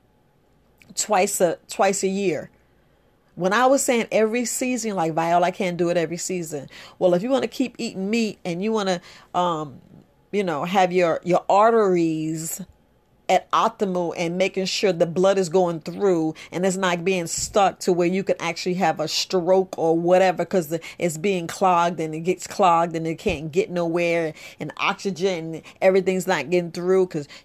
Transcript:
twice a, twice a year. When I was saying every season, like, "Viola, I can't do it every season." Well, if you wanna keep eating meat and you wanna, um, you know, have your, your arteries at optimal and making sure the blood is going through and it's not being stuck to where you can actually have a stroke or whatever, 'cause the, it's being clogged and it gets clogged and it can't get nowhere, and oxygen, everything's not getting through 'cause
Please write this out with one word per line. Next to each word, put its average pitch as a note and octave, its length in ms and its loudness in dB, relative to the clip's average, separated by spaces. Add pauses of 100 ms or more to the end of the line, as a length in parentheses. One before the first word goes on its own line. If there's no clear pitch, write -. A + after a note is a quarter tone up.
(920)
twice G#3 480 0
a, E3+ 160 2 (100)
twice G3 360 0
a G3 40 0
year. F#3+ 440 -2 (840)
When F#3 200 -2
I A#3+ 120 4
was C4+ 180 4
saying A#3 300 0
every A3 320 2
season, A3 500 -4
like, E3 180 -2
"Viola, E3+ 340 2
I F#3 40 0
can't F3+ 260 -4
do E3+ 120 0
it F3 80 0
every E3 200 0
season." D#3+ 520 -8 (300)
Well, F3+ 160 4
if F3 80 0
you B3 60 -2
wanna B3+ 180 0
keep - 300 -4
eating G3 320 -6
meat A3+ 360 0
and F3+ 180 -4
you A3 80 -2
wanna, F#3+ 300 0 (320)
um, D#3+ 480 -2 (500)
you G3+ 120 0
know, D#3 200 -2
have F3+ 300 2
your, F3 300 2
your F3 260 0
arteries E3+ 1120 2 (680)
at F#3 240 2
optimal F3+ 640 0
and E3+ 220 -4
making F#3+ 280 0
sure F#3 280 0
the E3+ 120 2
blood F#3 320 2
is F3+ 120 0
going E3+ 320 2
through E3+ 540 0 (160)
and F3+ 140 -2
it's F#3 120 0
not F3 260 0
being F3+ 240 0
stuck - 520 0
to - 120 0
where F3 160 2
you F#3 160 0
can F#3 160 0
actually E3+ 360 -4
have E3 240 0
a D#3 80 -4
stroke F#3 720 0
or E3 220 2
whatever, F3+ 460 4
'cause F3 240 -2
the, D#3+ 100 -4 (180)
it's D#3+ 200 -2
being F3 300 -2
clogged F3 520 2
and D#3 160 -6
it D#3+ 60 -8
gets F3 260 -2
clogged E3+ 480 2
and D#3+ 100 -4
it D#3+ 100 -4
can't D#3+ 360 -4
get E3+ 180 0
nowhere, E3+ 640 0 (260)
and D#3 180 -8
oxygen, E3 840 -4 (200)
everything's F#3 460 2
not D#3 220 -2
getting F3 220 0
through F#3 360 0
'cause D3 200 -8 (180)